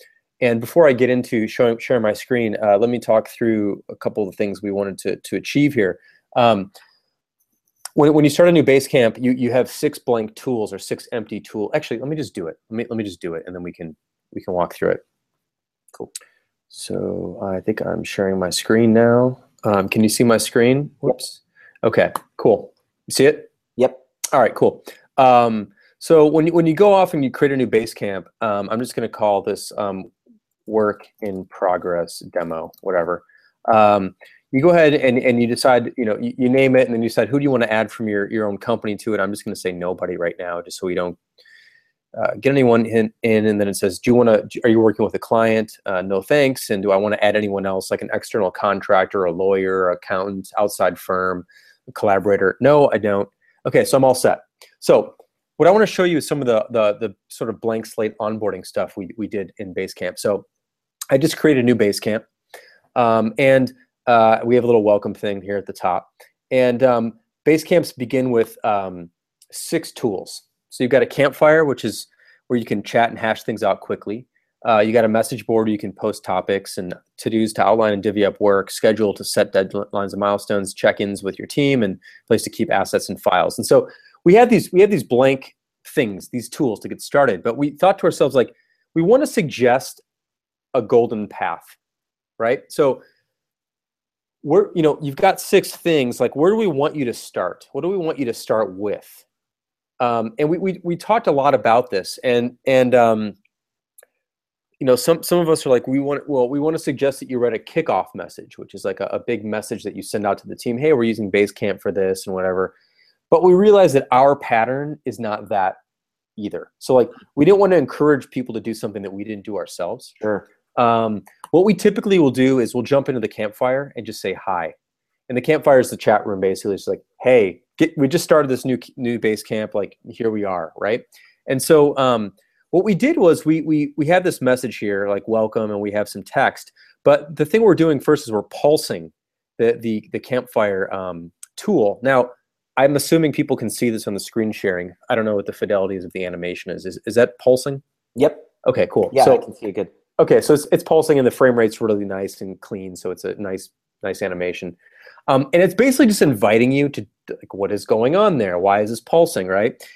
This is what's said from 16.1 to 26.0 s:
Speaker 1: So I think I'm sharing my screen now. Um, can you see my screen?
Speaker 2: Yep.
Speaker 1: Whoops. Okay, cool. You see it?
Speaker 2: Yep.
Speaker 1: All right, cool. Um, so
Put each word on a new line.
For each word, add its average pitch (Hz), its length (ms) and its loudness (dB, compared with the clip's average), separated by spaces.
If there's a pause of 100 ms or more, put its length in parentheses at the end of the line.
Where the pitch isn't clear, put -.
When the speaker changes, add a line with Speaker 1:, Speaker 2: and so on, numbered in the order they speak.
Speaker 1:
So 92 760 -8
I 95 180 -6
think 107 200 -4
I'm 87 240 -6
sharing 95 340 -4
my 90 120 -4
screen 113 420 2
now. 120 500 4 (220)
Um, 98 240 2
can 110 160 0
you 107 40 4
see 117 140 0
my 117 140 4
screen? 123 420 2
Speaker 2:
Yep. 147 120 -6 (100)
Speaker 1:
Whoops. - 400 -6 (420)
Okay, 101 300 2 (240)
cool. - 360 2 (340)
You - 60 -12
see 131 140 4
it? - 240 0 (260)
Speaker 2:
Yep. 123 220 0 (340)
Speaker 1:
All 143 80 4
right, 110 140 2
cool. - 300 0 (320)
Um, 120 560 4 (260)
so 156 280 6